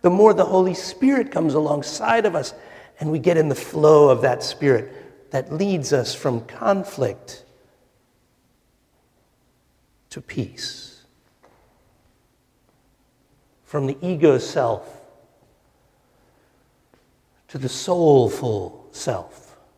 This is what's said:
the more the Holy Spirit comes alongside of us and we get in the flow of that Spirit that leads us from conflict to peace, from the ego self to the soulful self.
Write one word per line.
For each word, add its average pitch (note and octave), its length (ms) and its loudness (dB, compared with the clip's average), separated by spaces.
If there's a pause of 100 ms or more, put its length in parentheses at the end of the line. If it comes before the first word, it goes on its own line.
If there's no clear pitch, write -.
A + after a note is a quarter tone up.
the F3+ 100 4
more G#3 240 6
the F3+ 120 0
Holy F#3 280 0
Spirit C4+ 560 -2
comes D#3+ 240 -2
alongside D#3 720 -2
of F3+ 80 -2
us D3 200 -6 (440)
and D#3 140 -4
we D#3 80 -2
get E3+ 160 2
in D#3 120 2
the C3+ 60 0
flow D3+ 540 4
of A#2+ 140 4
that B2+ 200 0
Spirit - 880 -4
that C3 220 -6
leads E3 400 -4
us B2+ 200 -2
from B2 280 -4
conflict - 1040 -6 (2750)
to - 100 -18
peace, - 840 -14 (2500)
from C#3+ 240 -6
the C#3 160 -6
ego D#3+ 340 4
self - 640 -4 (2500)
to - 80 -16
the C3+ 120 -6
soulful B2+ 1200 0
self. - 680 -10 (220)